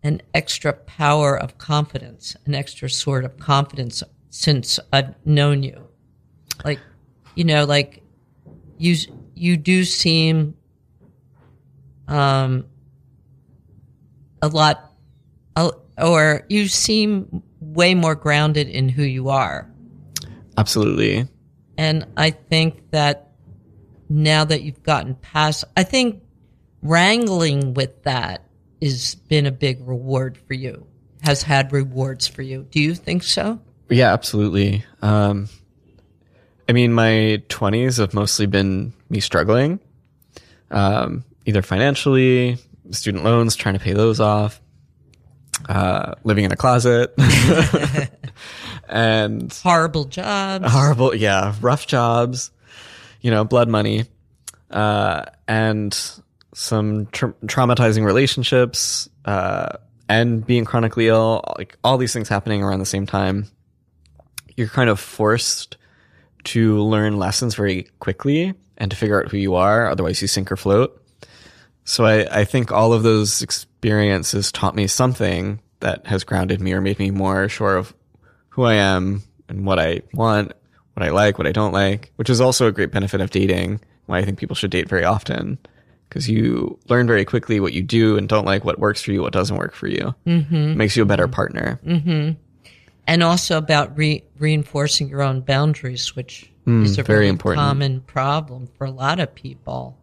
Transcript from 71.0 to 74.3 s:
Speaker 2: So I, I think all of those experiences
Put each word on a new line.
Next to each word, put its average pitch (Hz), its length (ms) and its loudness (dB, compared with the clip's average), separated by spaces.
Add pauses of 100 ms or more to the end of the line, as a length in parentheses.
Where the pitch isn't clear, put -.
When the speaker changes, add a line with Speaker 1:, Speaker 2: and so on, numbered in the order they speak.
Speaker 2:
So - 200 0
I, 107 360 4
I 101 40 4
think 120 260 -2
all 113 220 4
of 110 100 2
those 107 400 2
experiences 101 1080 -2